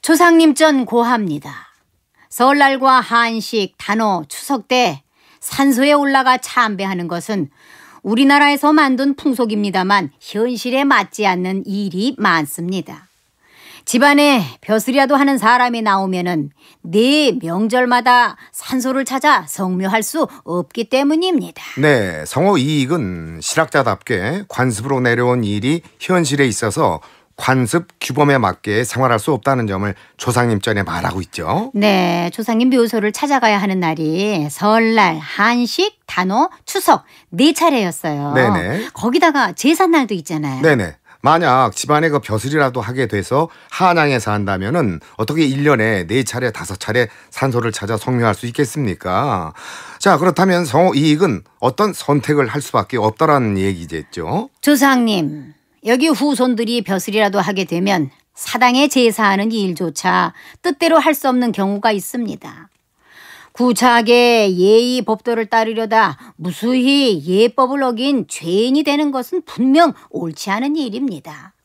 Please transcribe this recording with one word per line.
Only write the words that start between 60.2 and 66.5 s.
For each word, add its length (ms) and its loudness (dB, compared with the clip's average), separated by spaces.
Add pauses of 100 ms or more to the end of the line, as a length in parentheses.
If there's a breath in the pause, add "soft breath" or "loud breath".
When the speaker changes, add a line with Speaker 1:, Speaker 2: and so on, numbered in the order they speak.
Speaker 1:
뜻대로 380 2
할 160 2
수 140 -2
없는 220 0
경우가 400 -2
있습니다. 800 -8 (840 loud breath)
구차하게 1040 4
예의 460 4
법도를 460 -4
따르려다 720 0 (180 loud breath)
무수히 920 0